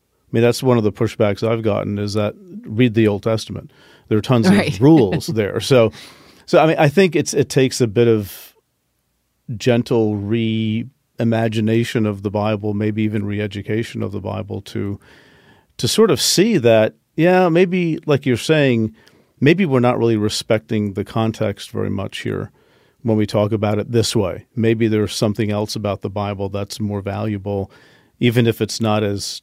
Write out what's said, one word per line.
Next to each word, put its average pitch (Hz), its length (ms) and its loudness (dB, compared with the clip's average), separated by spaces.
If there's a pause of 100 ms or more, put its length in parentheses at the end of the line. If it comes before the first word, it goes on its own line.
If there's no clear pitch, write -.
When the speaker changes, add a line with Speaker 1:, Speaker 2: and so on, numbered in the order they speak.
(240)
Speaker 1:
I - 80 -20
mean, 117 100 2
that's 120 200 2
one 127 140 4
of 113 80 2
the 104 80 0
pushbacks 107 540 -2
I've 113 160 -2
gotten, 101 360 -2
is 104 160 -6
that 104 200 -2 (300)
read 117 300 0
the 110 120 4
Old 101 160 0
Testament. - 480 -6 (380)
There 110 100 2
are 101 40 -2
tons 120 260 2
Speaker 2:
Right. 101 200 4
<laughs> 135 60 -2
Speaker 1:
of 95 80 -6
rules 135 460 4
there. 110 320 -2
So, 113 320 4 (540)
so, 175 120 4
I 160 80 4
mean, 160 120 2
I 156 100 4
think 165 260 2
it's, 151 180 -2
it 139 160 0
takes 131 320 0
a 123 60 2
bit 117 220 2
of 107 460 -2 (1000)
gentle 117 600 2
re-imagination 113 1900 -2
of 101 160 -4
the 104 80 -4
Bible, 104 440 -2
maybe 107 280 -2
even 107 220 -2
re-education 107 800 -6
of 101 100 -6
the 98 80 -8
Bible 101 420 -8
to, 101 360 -8 (800)
to - 120 -4
sort 214 220 4
of 131 100 0
see 208 380 2
that, 113 360 4 (220)
yeah, 180 320 4
maybe, 170 560 2
like 143 220 0
you're 123 100 2
saying, 123 580 2 (460)
maybe 175 240 4
we're 131 160 2
not 120 180 2
really 113 180 2
respecting 107 800 -2
the 101 100 -4
context 110 640 -4
very 101 200 -6
much 98 300 -8
here 104 300 -6 (520)
when 113 140 0
we 107 100 2
talk 104 260 0
about 104 260 -2
it 104 140 -6
this 117 240 0
way. 98 300 -4 (100)
Maybe 113 320 2
there's 107 260 -2
something 107 360 -2
else 104 260 -4
about 101 240 -4
the 104 100 -8
Bible 101 380 -6
that's 101 320 -8
more 101 200 -4
valuable, 101 720 -6 (480)
even 120 280 2
if 113 140 0
it's - 200 -4
not 110 240 0
as 101 380 -8